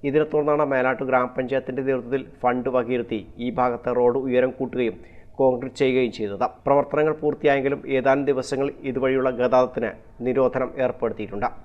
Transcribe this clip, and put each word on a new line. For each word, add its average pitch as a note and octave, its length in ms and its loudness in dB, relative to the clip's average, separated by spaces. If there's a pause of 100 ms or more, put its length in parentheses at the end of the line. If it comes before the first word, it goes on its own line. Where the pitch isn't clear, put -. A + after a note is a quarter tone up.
ഇതിനെ D3 200 2
തുടർന്നാണ് D3+ 420 2
മേലാറ്റൂർ C3 420 0
ഗ്രാമപഞ്ചായത്തിന്റെ B2+ 720 -2
നേതൃത്വത്തിൽ C3 440 -2 (180)
ഫണ്ട് B2 260 0
വകയിരുത്തി A#2+ 560 -2 (120)
ഈ A#2+ 120 -4
ഭാഗത്തെ B2 420 -2
റോഡ് B2 260 2
ഉയരം B2+ 340 2
കൂട്ടുകയും B2+ 420 -4 (420)
കോൺക്രീറ്റ് B2+ 400 2
ചെയ്യുകയും B2+ 360 2
ചെയ്തത്. G2+ 380 -4 (160)
പ്രവർത്തനങ്ങൾ C#3+ 480 2
പൂർത്തിയായെങ്കിലും C#3+ 760 0
ഏതാനും C3+ 360 2
ദിവസങ്ങൾ C3+ 460 0 (120)
ഇതുവഴിയുള്ള C3 460 0
ഗതാഗതത്തിന് B2 580 2 (340)
നിരോധനം B2+ 500 0 (100)
ഏർപ്പെടുത്തിയിട്ടുണ്ട്. A2 640 -4 (180)